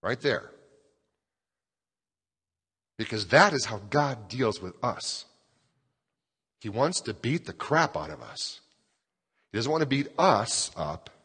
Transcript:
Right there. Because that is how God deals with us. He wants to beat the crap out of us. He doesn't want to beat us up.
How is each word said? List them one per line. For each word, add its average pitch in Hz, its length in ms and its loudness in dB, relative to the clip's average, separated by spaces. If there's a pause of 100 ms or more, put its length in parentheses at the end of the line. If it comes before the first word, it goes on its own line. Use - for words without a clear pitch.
Right 120 200 -2
there. - 320 0 (2500)
Because 110 320 -4
that 175 240 8
is 135 120 0
how 110 140 -6
God 113 500 -2
deals 117 320 -2
with 92 240 -12
us. - 400 -6 (1400)
He 110 80 -10
wants 131 320 0
to - 120 -6
beat 139 320 -2
the - 80 -12
crap - 440 0
out 78 140 -6
of 67 120 -12
us. - 380 -12 (920)
He 101 80 -4
doesn't 123 140 0
want 160 100 2
to 147 40 2
beat 135 200 0 (100)
us 131 600 4
up. 78 340 -6 (140)